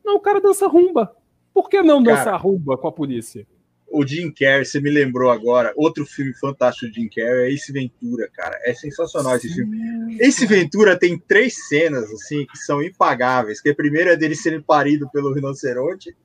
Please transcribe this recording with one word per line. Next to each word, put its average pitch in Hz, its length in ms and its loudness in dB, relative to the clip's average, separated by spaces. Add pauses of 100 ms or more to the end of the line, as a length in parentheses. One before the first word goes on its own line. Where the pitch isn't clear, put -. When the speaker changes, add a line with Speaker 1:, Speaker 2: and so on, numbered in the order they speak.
Speaker 1:
Não, 403 120 2
o 403 40 -2
cara 403 200 0
dança 392 260 4
rumba. 339 480 4 (400)
Por - 140 2
que 403 140 2
não 294 200 6
Speaker 2:
Cara, 226 160 6
Speaker 1:
dançar 190 220 0
rumba 160 360 0
com 160 120 -6
a - 40 -4
polícia? 120 540 -8 (420)
Speaker 2:
o 147 180 0
Jim 156 300 -6
Carrey, 135 280 2
você 143 160 -4
me 143 100 -2
lembrou 127 400 2
agora, 117 440 2
outro 151 300 -2
filme 135 300 -8
fantástico 127 560 -2
do - 40 -14
Jim 113 140 -6
Carrey 123 360 -2
é 135 100 -2
Ace 143 180 -10
Ventura, 123 600 -8
cara. 87 300 -10
É 120 100 -2
sensacional 139 640 -4
esse 120 120 -8
Speaker 1:
Sim. 165 60 -8
Speaker 2:
filme. 226 680 -6
Ace 254 240 4
Ventura 190 540 2
tem 175 200 0
três - 500 0
cenas, 147 440 0
assim, 143 340 -8
que - 120 -20
são 147 240 -2
impagáveis. 127 800 0
Que 147 100 0
a 143 40 2
primeira 151 380 2
é 165 40 4
dele 156 180 -2
sendo 160 280 -4
parido 147 500 2
pelo 139 200 -2
rinoceronte. 139 840 -6 (100)